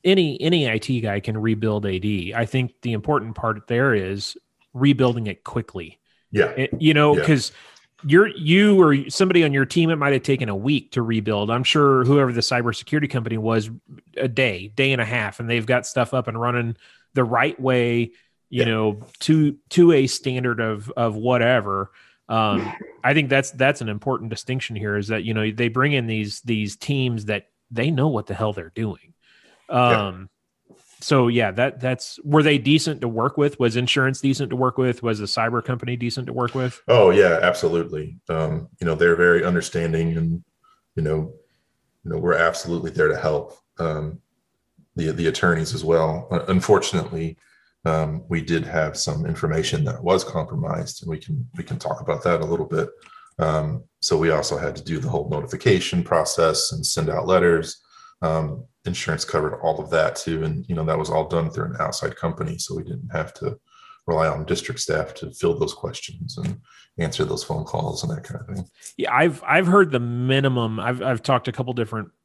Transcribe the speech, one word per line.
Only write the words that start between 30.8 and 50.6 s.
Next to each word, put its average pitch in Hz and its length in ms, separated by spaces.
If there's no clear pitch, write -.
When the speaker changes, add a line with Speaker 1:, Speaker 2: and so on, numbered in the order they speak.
Speaker 1:
so 127 280
yeah, 117 240
that, 123 280
that's, 127 440
were 151 180
they 147 160
decent 143 440
to 123 60
work 113 280
with? 143 240
Was 120 160
insurance 131 440
decent 135 300
to 127 60
work 127 220
with? 127 240
Was 113 180
the 101 60
cyber 113 380
company 123 320
decent 120 300
to 120 60
work 120 220
with? 127 340
Speaker 2:
Oh 107 220
yeah, 90 300
absolutely. 82 800
Um, 80 400
you 87 60
know, 82 100
they're 85 180
very 87 300
understanding 82 720
and, 82 260
you 82 60
know, 78 300
you 82 60
know, 80 80
we're 85 160
absolutely 82 560
there 78 180
to 76 80
help. 73 400
Um, 78 420
the, 78 160
the 82 160
attorneys 80 440
as 80 120
well. 80 480
Uh, 87 160
unfortunately, 87 880
um, 80 440
we 82 140
did 80 240
have 78 300
some 76 280
information 80 600
that - 180
was 87 220
compromised, - 800